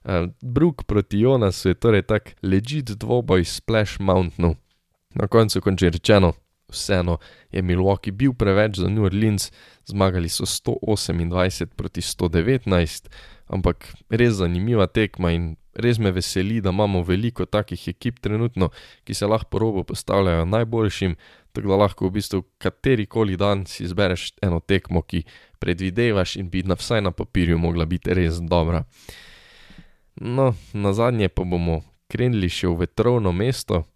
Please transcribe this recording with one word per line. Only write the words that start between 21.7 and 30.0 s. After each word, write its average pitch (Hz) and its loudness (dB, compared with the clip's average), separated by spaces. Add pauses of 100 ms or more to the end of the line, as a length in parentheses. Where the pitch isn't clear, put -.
lahko 101 2
v 92 0
bistvu 95 -4 (180)
katerikoli 110 0
dan 98 0
si - -10
izbereš 90 -2
eno 87 0
tekmo, 87 0
ki 85 -4 (340)
predvidevaš 95 -2
in 92 -8
bi 92 -2
na, 92 0
vsaj 110 -2
na 92 -2
papirju 85 0
mogla 85 0
biti 90 -2
res 85 2
dobra. 82 0 (1400)